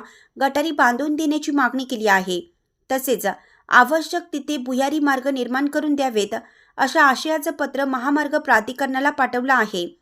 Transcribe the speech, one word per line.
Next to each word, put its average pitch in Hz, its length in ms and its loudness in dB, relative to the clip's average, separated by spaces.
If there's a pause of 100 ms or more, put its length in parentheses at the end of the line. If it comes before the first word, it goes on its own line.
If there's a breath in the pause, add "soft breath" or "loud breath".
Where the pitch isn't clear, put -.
(420 loud breath)
गटारी 285 300 0
बांधून 285 440 0
देण्याची 302 360 -2
मागणी 262 320 0
केली 233 240 -4
आहे. 185 460 0 (380)
तसेच 254 340 0 (440 soft breath)
आवश्यक 302 520 4 (120)
तिथे 294 240 -6
भुयारी 262 420 -2
मार्ग 269 280 0
निर्माण 262 400 -2
करून 294 280 0
द्यावेत 220 400 -2 (420 soft breath)
अशा 269 260 2
आशयाचं 311 480 2
पत्र 277 340 -4
महामार्ग 285 520 0
प्राधिकरणाला 262 720 0
पाठवलं 254 440 0
आहे. 208 480 -2